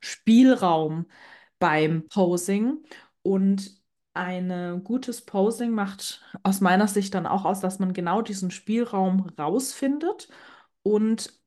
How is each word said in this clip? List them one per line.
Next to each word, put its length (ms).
Spielraum 1080
beim 500
Posing. 760
Und 580
ein, 360
äh, 340
gutes 380
Posing 480
macht 520
aus 180
meiner 260
Sicht 280
dann 120
auch 200
aus, 140
dass 180
man 160
genau 260
diesen 300
Spielraum 760
rausfindet 920
und 500